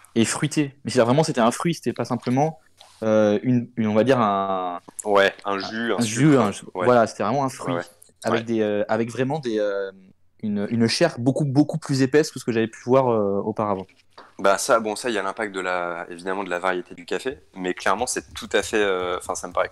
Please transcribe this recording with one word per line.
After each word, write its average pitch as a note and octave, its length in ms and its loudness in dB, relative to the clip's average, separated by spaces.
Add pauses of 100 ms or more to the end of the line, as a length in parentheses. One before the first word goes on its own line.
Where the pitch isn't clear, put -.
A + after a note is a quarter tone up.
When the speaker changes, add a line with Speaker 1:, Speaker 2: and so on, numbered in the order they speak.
(160)
Speaker 1:
et A2+ 100 4
fruitées. D3 480 -2 (120)
Mais A2+ 60 -6
c'est A#2+ 100 4
vraiment, B2+ 220 4
c'était C#3+ 180 -2
un A2+ 100 4
fruit, - 240 -2
c'était - 180 -6
pas A#2+ 120 -6
simplement, C3 540 -2 (440)
euh, G#2+ 400 4
une, B2 240 0 (100)
une, A2 100 0
on G#2 60 0
va A2 100 6
dire B2+ 160 4
un, F#2+ 600 -2 (240)
Speaker 2:
Ouais, G2 300 4 (120)
un G2 140 -2
jus, A2 340 -4
un F#2 40 -2
Speaker 1:
un - 40 0
Speaker 2:
sucre. A2+ 180 -2
Speaker 1:
jus, C#3+ 180 6
un G#2+ 140 2
jus. - 220 -12
Speaker 2:
Ouais. F#2 120 -2
Speaker 1:
Voilà, A#2+ 200 6
c'était - 180 -4
vraiment B2+ 220 0
un C3 40 -2
fruit F2+ 260 -6
Speaker 2:
Ouais, E2+ 60 -2
ouais. F2 40 -8 (380)
Speaker 1:
avec F#2 160 0
Speaker 2:
Ouais. A2+ 60 -6
Speaker 1:
des, A2+ 160 0
euh, G#2 260 0
avec A2+ 240 -2
vraiment C3 260 -2
des, A#2+ 220 -2
euh, G2 320 -4 (500)
une, G#2 300 -2
une A#2 160 2
chair E3 320 0
beaucoup, C3+ 260 0
beaucoup D3 320 2
plus C#3 240 -2
épaisse D3 300 2
que - 80 -14
ce - 60 -14
que B2 60 -2
j'avais A2+ 160 2
pu - 180 -14
voir, C3 240 4
euh, G2+ 360 2
auparavant. G#2 400 -4 (520)
Speaker 2:
Bah G2 200 2
ça, A#2+ 240 4
bon, G#2+ 160 -2
ça, C3 120 -4
il A2+ 60 0
y - 20 0
a F#2+ 60 -2
l'impact G2 320 -6
de F#2+ 60 -4
la, F2 480 -4
évidemment, F#2 340 -6
de F#2 60 -8
la F2 100 -2
variété F2+ 340 -2
du F2 120 -18
café, B2+ 320 -6 (180)
mais F#2 180 -4
clairement, G#2 320 -2
c'est - 280 -6
tout - 180 -12
à G#2+ 120 2
fait, G#2+ 200 0
euh, F2+ 340 -2
enfin, F#2 160 -8
ça F2+ 140 -10
me F2+ 60 -12
paraît F2+ 180 -2